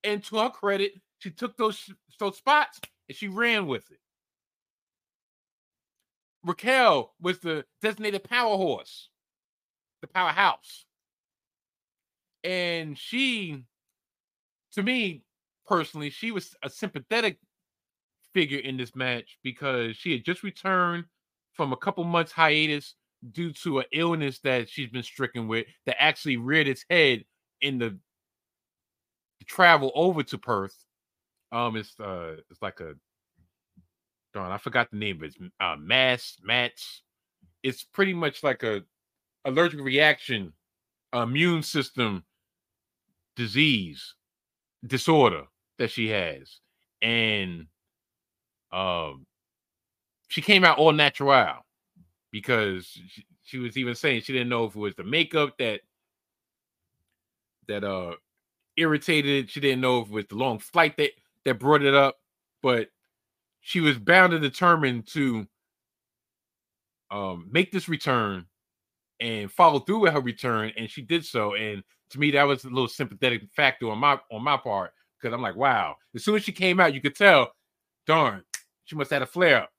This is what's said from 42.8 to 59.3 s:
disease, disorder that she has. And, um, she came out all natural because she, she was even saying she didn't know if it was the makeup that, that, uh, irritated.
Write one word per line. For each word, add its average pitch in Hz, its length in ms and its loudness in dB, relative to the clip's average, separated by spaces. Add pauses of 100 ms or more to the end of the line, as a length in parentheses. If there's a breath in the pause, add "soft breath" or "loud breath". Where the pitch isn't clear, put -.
disease, 117 800 0 (720)
disorder 120 600 2 (340)
that 117 120 -2
she 110 180 -4
has. 82 520 -6 (400)
And, 107 680 0 (1040)
um, 85 540 -6 (1000)
she - 140 -4
came 190 220 6
out 160 140 8
all 156 140 8
natural 139 720 4 (680)
because 104 540 -2
she, 92 380 -20 (180)
she - 160 -14
was 120 180 -8
even 123 180 -4
saying 127 280 -2
she 135 100 -8
didn't 123 160 -2
know 117 160 -2
if 101 100 -8
it 107 60 -10
was 104 160 -6
the 90 80 -12
makeup 151 540 -2
that, 110 240 -4 (1900)
that, 104 160 -6
uh, 92 300 -6 (640)
irritated. 147 720 0